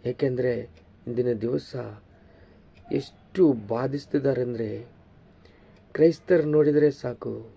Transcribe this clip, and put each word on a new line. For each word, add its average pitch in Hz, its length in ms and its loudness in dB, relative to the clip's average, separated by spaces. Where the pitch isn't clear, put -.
ಏಕೆಂದರೆ 123 640 -2
ಇಂದಿನ 120 260 -2
ದಿವಸ 117 440 -4
ಎಷ್ಟು 147 600 0
ಬಾಧಿಸ್ತಿದ್ದಾರೆ 131 880 -2
ಅಂದರೆ, 113 440 -6
ಕ್ರೈಸ್ತರು 160 500 2
ನೋಡಿದರೆ 151 480 4
ಸಾಕು 113 680 -10